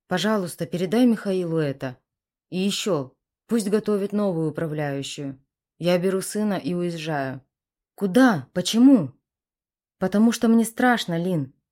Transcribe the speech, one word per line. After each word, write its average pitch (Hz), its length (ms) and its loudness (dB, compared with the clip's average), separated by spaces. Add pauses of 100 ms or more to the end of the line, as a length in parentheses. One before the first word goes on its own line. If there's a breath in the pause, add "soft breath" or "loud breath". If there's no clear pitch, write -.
Пожалуйста, 180 580 -2
передай 185 400 0
Михаилу 185 500 0
это. 139 400 -4 (540)
И 165 80 -6
ещё, 185 580 -2 (300)
пусть 214 240 -2
готовит 208 420 -2
новую 185 380 0
управляющую. 143 920 -6 (360)
Я 175 200 2
беру 190 220 0
сына 208 380 -2
и - 160 -4
уезжаю. 156 640 -4 (540)
Куда? 196 580 2
Почему? 214 600 4 (840)
Потому 208 340 2
что 226 160 0
мне 226 180 4
страшно, 226 500 0
Лин. 165 380 -2 (180)